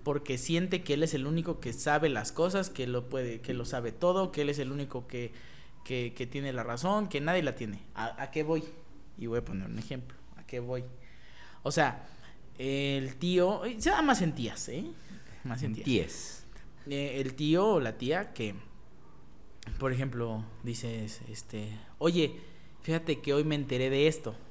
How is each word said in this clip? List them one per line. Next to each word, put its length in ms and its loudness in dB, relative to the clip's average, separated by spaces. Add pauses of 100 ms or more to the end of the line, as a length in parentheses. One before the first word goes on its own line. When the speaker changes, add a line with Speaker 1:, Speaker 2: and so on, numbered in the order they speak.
Speaker 1:
porque 340 0
siente 460 2
que 120 2
él 80 4
es 100 2
el 140 0
único 340 0
que 100 -2
sabe 380 4
las 240 0
cosas, 360 2
que 180 -2
lo 200 0
puede, 320 -2
que 140 -4
lo 100 -2
sabe 300 -2
todo, 400 4
que 80 0
él 80 4
es 100 0
el 140 -2
único 340 -4
que, 240 -4 (540)
que, 280 -2
que 140 -4
tiene 240 -4
la 120 -2
razón, 440 2
que 140 0
nadie 200 4
la 140 2
tiene. 240 -4 (160)
¿A, 260 -4
a 100 -4
qué 120 0
voy? 220 2 (520)
Y 100 -4
voy 120 0
a 60 -4
poner 240 -4
un 100 -4
ejemplo. 380 -8 (180)
¿A 80 -12
qué 180 -6
voy? 220 -4 (800)
O 80 0
sea, 340 4 (520)
el 600 0
tío, 440 4 (180)
se 100 6
da 120 6
más 200 6
en 120 4
tías, 360 -4
¿eh? 160 -4 (580)
Más 200 -4
en 80 0
Speaker 2:
En 40 -2
Speaker 1:
tías. 100 -8
Speaker 2:
tías. 580 0 (440)
Speaker 1:
Eh, 320 -2
el 140 0
tío 340 6
o 140 6
la 160 0
tía 360 0
que, 220 -2 (1200)
por 120 2
ejemplo, 540 0 (180)
dices, 680 -4
este, 480 -6 (200)
"Oye, 420 4 (420)
fíjate 380 0
que 140 2
hoy 100 6
me 120 4
enteré 340 2
de 180 6
esto 280 2 (160)